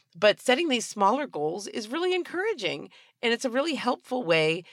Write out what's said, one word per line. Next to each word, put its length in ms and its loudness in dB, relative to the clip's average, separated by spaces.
But 240 4
setting 300 2
these 180 0
smaller 400 2
goals 400 -4
is 220 -8
really 240 0
encouraging, 760 -4
and 120 2
it's 120 -4
a 40 0
really 260 0
helpful 480 -4
way 500 2